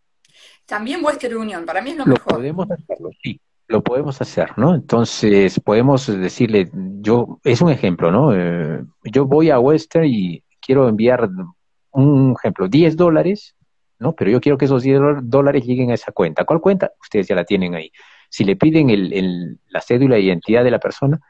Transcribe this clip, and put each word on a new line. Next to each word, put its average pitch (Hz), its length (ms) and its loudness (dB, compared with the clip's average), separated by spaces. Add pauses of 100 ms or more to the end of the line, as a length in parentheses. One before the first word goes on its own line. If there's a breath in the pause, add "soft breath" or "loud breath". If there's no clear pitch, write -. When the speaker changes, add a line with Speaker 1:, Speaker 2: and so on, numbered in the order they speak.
(640 soft breath)
Speaker 1:
También 247 380 -8
Western 262 340 -4
Union, 202 260 -10
para 170 160 -6
mí 262 120 -8
es 339 60 -12
lo 269 80 -6
Speaker 2:
Lo 131 80 4
Speaker 1:
mejor. - 240 -2
Speaker 2:
podemos 165 340 -8
hacerlo, 87 400 -12 (100)
sí, - 180 -12 (280)
lo 107 160 0
podemos 135 360 -4
hacer, 90 380 -6
¿no? 147 160 2
Entonces, 107 840 2
podemos 127 480 2
decirle, 98 640 -2
yo, 101 720 -2
es 120 180 2
un 175 80 4
ejemplo, 92 420 0
¿no? 131 240 2
Eh, 85 480 -4 (200)
yo 135 240 -2
voy 156 240 2
a 127 80 4
Western 156 460 0
y 95 380 -2 (160)
quiero 131 300 2
enviar, 113 400 0 (600)
un 135 440 4
ejemplo, 98 320 -4
diez 156 300 2
dólares, 170 580 0 (440)
¿no? 139 160 -4
Pero 95 160 0
yo 127 100 2
quiero 143 160 2
que 143 80 2
esos 131 180 2
diez 135 160 4 (220)
dólares 139 440 0
lleguen 123 260 -2
a - 20 0
esa - 180 -6
cuenta. 82 320 -2
¿Cuál 160 160 0
cuenta? 190 400 0
Ustedes 98 280 -4
ya 101 80 -2
la 87 100 0
tienen 92 280 -2
ahí. 80 160 -10 (400 soft breath)
Si - 140 -4
le 95 140 0
piden 156 320 4
el, 98 240 0
el, 90 460 -4 (100)
la 82 100 -6
cédula 123 360 2
de 101 80 2
identidad 95 400 0
de 123 80 2
la 113 80 0
persona, 139 500 -2